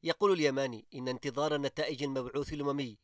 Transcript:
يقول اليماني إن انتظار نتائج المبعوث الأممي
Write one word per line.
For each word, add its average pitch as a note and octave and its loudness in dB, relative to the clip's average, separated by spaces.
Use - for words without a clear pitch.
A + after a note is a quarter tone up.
يقول F#3+ 4
اليماني C3+ 2
إن B2+ -4
انتظار C#3+ 0
نتائج C#3 -2
المبعوث C3+ -4
الأممي C#3+ -4